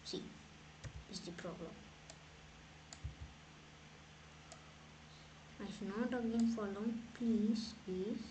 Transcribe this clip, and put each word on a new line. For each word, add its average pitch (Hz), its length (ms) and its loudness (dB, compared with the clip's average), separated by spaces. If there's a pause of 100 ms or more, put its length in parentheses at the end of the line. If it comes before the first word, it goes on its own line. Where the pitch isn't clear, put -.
See, - 180 0 (880)
is 180 80 -4
the 175 100 -4
problem. 170 400 -4 (4000)
I 202 60 -4 (120)
should 196 180 0
not 254 220 4
again 226 300 8
fall 214 160 4
down. 208 360 2 (140)
Please, 220 600 6 (100)
please. 185 460 2